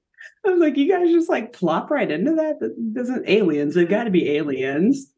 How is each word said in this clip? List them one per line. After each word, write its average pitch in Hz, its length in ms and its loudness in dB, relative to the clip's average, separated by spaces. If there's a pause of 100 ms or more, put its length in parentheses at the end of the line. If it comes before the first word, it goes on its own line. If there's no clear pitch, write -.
(460)
I 381 60 2
was 349 80 4
like, 302 180 2
"You 277 100 2
guys 359 240 2
just, 330 160 2
like, 247 240 -4
plop 170 380 -2
right 240 200 0
into 208 260 0
that? 311 240 -2
That 226 340 -6
doesn't, 247 340 -6
aliens, 151 460 2
they've 175 140 2
gotta 220 220 -2
be 151 200 2
aliens." 147 880 -2